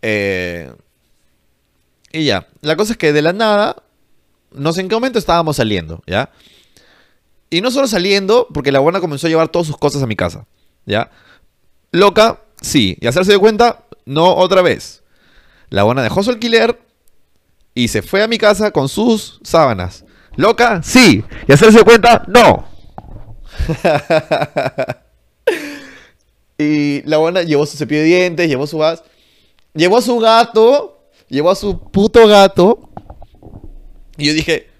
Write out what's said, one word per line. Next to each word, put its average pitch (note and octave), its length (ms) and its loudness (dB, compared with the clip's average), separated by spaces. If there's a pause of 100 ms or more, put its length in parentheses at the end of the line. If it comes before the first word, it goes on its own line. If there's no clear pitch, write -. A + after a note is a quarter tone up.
Eh, F2+ 720 -6 (1400)
y D#3 140 -6
ya. G2+ 220 -2 (140)
La D3+ 140 -2
cosa G#3+ 180 -4
es - 40 -10
que D3+ 160 0
de D3+ 80 0
la E3 120 0
nada, G#3 500 -2 (680)
no D3 220 -4
sé F3+ 80 -6
en F#3 80 -8
qué G#3+ 60 -2
momento A#3 240 -2
estábamos E3 380 -2
saliendo, F2+ 500 -4
¿ya? G#2 240 -6 (1160)
Y E3+ 120 -2
no A#3+ 80 -2
solo C4+ 180 -2
saliendo, G3+ 680 0
porque C#3 180 -4
la C3+ 80 0
buena E3+ 220 0
comenzó E3 260 -6
a - 20 -2
llevar D#3+ 200 0
todas E3+ 180 -4
sus D3+ 100 -10
cosas C#3+ 240 -4
a C3 60 -4
mi A2 80 -6
casa, F2+ 300 -8 (400)
¿ya? G#2 260 -6 (800)
Loca, G#3 500 0 (180)
sí. G2 400 -2
¿Y - 60 -8
Yasser C#3+ 180 -2
se F#3+ 100 0
dio G3+ 60 4
cuenta? A3 440 0 (220)
No, D#3 300 2
otra F#3 280 2
vez. - 400 -4 (680)
La G2 140 -2
buena B2 180 0
dejó B2+ 220 -2
su A#3 80 -2
alquiler A3+ 480 -2 (960)
y B2 140 -2
se G#2+ 120 -4
fue G3 220 -2
a A3 40 -2
mi A3+ 120 -4
casa G#3 320 0
con C#3 180 -2
sus A3 540 -4
sábanas. A2+ 600 -2 (320)
Loca, A3 460 0
sí. E3+ 420 4 (200)
¿Y - 80 0
Yasser D3 180 6
se A3 80 8
dio A3 80 8
cuenta? A#3 420 6
No. G3 400 4 (1000)
<laughs> - 1400 -4 (1500)
Y D3 480 -2
la D3+ 140 -2
buena E3+ 240 0
llevó D#3 240 0
su D3 120 -14
cepillo D3 240 -4
de D#3 40 0
dientes, F3 420 0
llevó C#3 200 -4
su D#3 100 -10
vas-, D#3 260 -2 (680)
llevó F3+ 240 2
a B3+ 40 2
su A#3+ 180 -2
gato, A3+ 880 2 (200)
llevó D3 220 -2
a F#3+ 60 0
su G3+ 240 -8
puto A3+ 480 2
gato. G3 600 4 (1300)
Y D3 100 -2
yo D3+ 60 0
dije D#3 360 -4 (100)